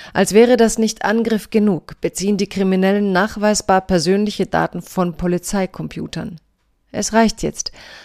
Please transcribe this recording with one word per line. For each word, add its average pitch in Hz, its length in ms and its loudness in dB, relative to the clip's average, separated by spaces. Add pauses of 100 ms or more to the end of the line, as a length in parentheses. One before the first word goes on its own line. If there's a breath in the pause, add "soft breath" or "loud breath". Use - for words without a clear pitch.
(120)
Als 190 220 0
wäre 240 240 6
das 220 180 2
nicht 220 300 -2
Angriff 220 420 -2
genug, 208 540 0
beziehen 196 340 -2
die 202 140 -2
Kriminellen 190 640 0
nachweisbar 202 680 0
persönliche 190 640 0
Daten 165 380 -2
von 175 340 -4
Polizeicomputern. 170 1200 -6 (540)
Es - 220 -4
reicht 220 280 4
jetzt - 300 -8 (320 loud breath)